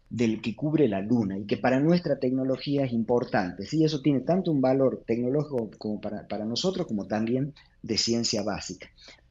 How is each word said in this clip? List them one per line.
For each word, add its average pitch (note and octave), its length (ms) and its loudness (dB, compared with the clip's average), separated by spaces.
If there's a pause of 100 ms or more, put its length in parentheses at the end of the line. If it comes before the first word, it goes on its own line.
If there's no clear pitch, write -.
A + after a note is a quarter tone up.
del A2 340 0
que A2 140 -4
cubre D3+ 320 2
la G2 140 0
Luna G#2 360 0
y G#2 80 -6
que B2 120 -2
para B2+ 220 2
nuestra D#3+ 400 2
tecnología C3 680 0
es A#2 80 -4
importante, A2+ 720 0
¿sí? D#3 180 2
Eso D3+ 180 2
tiene C#3 200 2
tanto F3 300 0
un C#3+ 100 2
valor C3 440 2
tecnológico B2 720 0
como G#2+ 240 -6
para, G2+ 260 -8
para G#2 180 -6
nosotros, E3+ 420 -2
como G2 180 -4
también A#2+ 480 0 (280)
de A2 160 -2
ciencia A#2 460 0
básica. F#2+ 440 -6 (440)